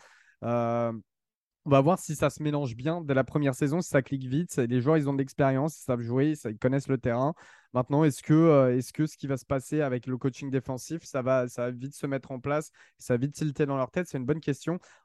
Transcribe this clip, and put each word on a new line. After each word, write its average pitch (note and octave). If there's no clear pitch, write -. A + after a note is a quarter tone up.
Euh, A#2
on D#3+
va C#3
voir C#3
si -
ça D3
se -
mélange D3
bien D#3+
dès C#3+
la C3
première C#3+
saison, D3
si -
ça C#3+
clique C3+
vite. C3+
C'est, B2
les B2+
joueurs, C#3+
ils C#3+
ont C#3
de C3+
l'expérience, C3+
ils -
savent B2
jouer, B2+
ils D3+
sa-, -
ils G#2+
connaissent C3+
le C3+
terrain. B2+
Maintenant, C#3+
est-ce C#3
que, D#3
euh, C#3+
est-ce B2
que D3+
ce -
qui D3
va C3+
se B2+
passer C#3+
avec B2+
le B2+
coaching C#3
défensif, C3
ça -
va, B2+
ça A#2+
va B2
vite B2+
se -
mettre C#3
en C3
place, D3
ça -
va -
vite C#3
tilter D3+
dans C#3
leur C3
tête ? F3+
C'est -
une B2+
bonne D#3
question. D3+